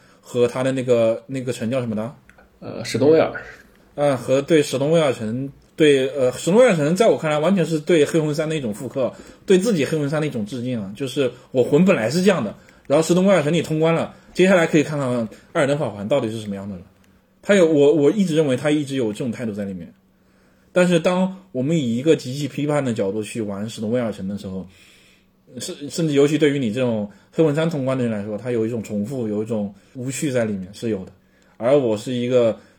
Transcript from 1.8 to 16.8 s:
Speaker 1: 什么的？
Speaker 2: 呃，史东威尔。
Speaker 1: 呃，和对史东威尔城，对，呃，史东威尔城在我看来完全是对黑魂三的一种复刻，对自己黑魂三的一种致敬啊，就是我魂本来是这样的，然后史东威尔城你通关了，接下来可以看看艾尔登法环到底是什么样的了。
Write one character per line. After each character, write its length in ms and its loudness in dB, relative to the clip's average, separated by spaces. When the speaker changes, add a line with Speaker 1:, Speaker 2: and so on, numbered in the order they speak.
Speaker 1:
什 60 -4
么 80 -4
的？ 180 -6
Speaker 2:
呃， 260 -12
史 140 -4
东 140 6
威 80 6
尔。 100 2
Speaker 1:
呃， 220 0
和 260 0
对 180 4
史 160 0
东 140 0
威 100 4
尔 120 2
城， 400 -8
对， 320 4
呃， 240 0
史 180 -4
东 80 4
威 80 8
尔 80 4
城 220 0
在 100 4
我 100 4
看 140 -4
来 80 0
完 160 2
全 100 2
是 140 -2
对 260 2
黑 140 0
魂 160 0
三 140 -4
的 80 -4
一 40 -4
种 140 -6
复 140 -12
刻， 240 -4
对 100 6
自 180 2
己 100 0
黑 120 -2
魂 140 -2
三 100 -2
的 60 -2
一 40 -4
种 140 -6
致 160 -8
敬 200 -6
啊， 160 -10
就 100 -6
是 240 -2
我 100 4
魂 220 4
本 100 6
来 160 0
是 100 0
这 100 4
样 120 2
的， 100 -6
然 100 4
后 80 2
史 80 4
东 120 4
威 60 4
尔 120 4
城 80 0
你 100 2
通 160 -4
关 160 2
了， 180 -2
接 140 4
下 80 6
来 100 4
可 100 2
以 60 6
看 160 -4
看 300 -2
艾 80 0
尔 80 2
登 100 0
法 120 -4
环 180 -8
到 120 2
底 120 -2
是 80 -8
什 80 -12
么 80 -6
样 120 -10
的 60 -10
了。 80 -14